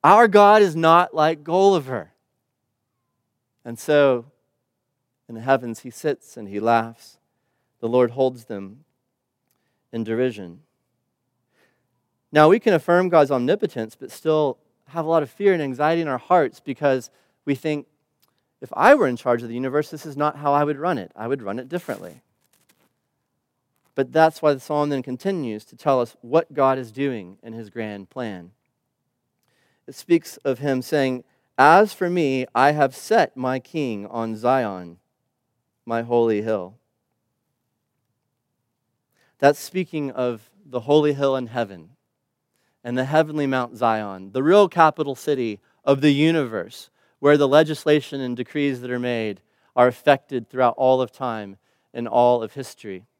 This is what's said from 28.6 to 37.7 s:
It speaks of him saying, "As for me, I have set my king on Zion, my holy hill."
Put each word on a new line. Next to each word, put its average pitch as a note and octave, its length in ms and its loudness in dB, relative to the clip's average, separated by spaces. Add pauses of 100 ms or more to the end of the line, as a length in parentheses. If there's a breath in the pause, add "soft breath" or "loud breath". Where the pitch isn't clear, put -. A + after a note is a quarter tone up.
It C3+ 80 -20
speaks - 500 -2
of B2+ 140 -2
him C3+ 240 -4
saying, C3 400 -2 (340)
"As F3 360 6
for F3 180 -4
me, C3+ 420 -2
I C#3 200 2
have C#3+ 220 0
set - 400 -2
my C3 220 -4
king B2 480 -8
on A2+ 300 -8
Zion, G#2+ 640 -2 (840)
my A#2 200 -4
holy A#2 400 0
hill." G#2 320 -6 (2750)